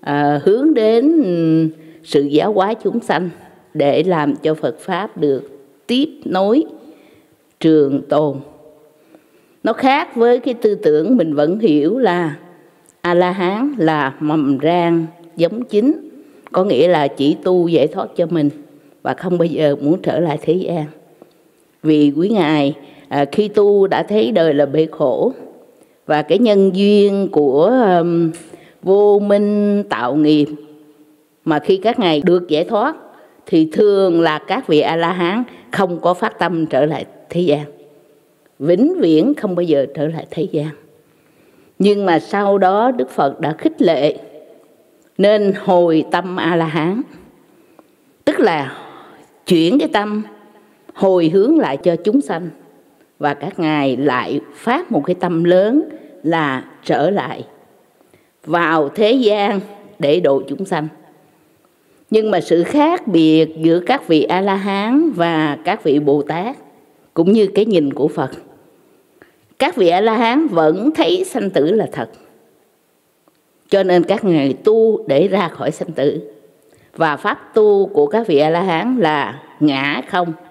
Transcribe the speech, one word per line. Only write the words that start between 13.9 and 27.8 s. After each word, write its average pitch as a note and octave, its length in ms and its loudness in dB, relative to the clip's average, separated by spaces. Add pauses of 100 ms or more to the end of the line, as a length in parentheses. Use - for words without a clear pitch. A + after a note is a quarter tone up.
mầm D3+ 420 0
rang E3+ 440 0 (300)
giống G#3 280 -2
chính, A3+ 280 0 (600)
có F#3 120 0
nghĩa E3 240 2
là D3+ 200 2
chỉ C#3+ 360 0
tu F3+ 240 2
giải D#3 180 2
thoát F#3 300 -6
cho F3 100 0
mình D#3 240 0 (520)
và C3 120 -4
không F3 240 -4
bao E3+ 80 2
giờ D3 340 0
muốn D3 220 0
trở C#3+ 180 -2
lại D#3 220 -2
thế - 100 -2
gian. E3+ 320 -4 (1000)
Vì D3+ 340 4
quý F3 120 0
ngài, D3+ 460 0 (340)
à, C#3+ 240 0
khi G#3 160 0
tu G3+ 380 2
đã G3 160 0
thấy G#3+ 280 0
đời E3 240 2
là C#3+ 120 2
bể D3+ 200 0
khổ D#3 460 -2 (720)
và D3+ 160 0
cái E3 160 0
nhân G3 380 2
duyên G3+ 560 2
của, D3 320 2
ừm, F3 680 2 (520)